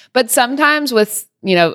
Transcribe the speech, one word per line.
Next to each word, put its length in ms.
But 180
sometimes 640
with, 320
you 140
know, 200